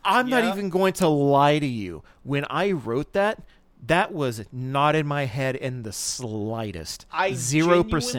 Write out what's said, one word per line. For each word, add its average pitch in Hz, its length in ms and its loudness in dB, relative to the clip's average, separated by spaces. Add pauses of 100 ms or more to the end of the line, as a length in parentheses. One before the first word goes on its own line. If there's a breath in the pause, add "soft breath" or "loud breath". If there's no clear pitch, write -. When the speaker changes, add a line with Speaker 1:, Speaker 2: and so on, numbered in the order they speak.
Speaker 1:
I'm 240 260 2
not 247 140 2
Speaker 2:
Yeah. 190 80 0
Speaker 1:
even 196 180 -4
going 185 240 2
to 185 140 2
lie 143 520 4
to 147 60 -2
you. 101 380 -6 (200 soft breath)
When 143 260 -4
I 180 220 0
wrote 131 420 -4
that, 202 280 0 (440 soft breath)
that 170 260 2
was 123 400 -4
not 139 440 0
in 151 120 0
my 143 180 -2
head 131 300 -2
in 127 280 -6
the 104 100 -10
slightest. 107 1160 -6
Speaker 2:
I 190 220 0
Speaker 1:
Zero 156 500 4
percent. 147 360 -2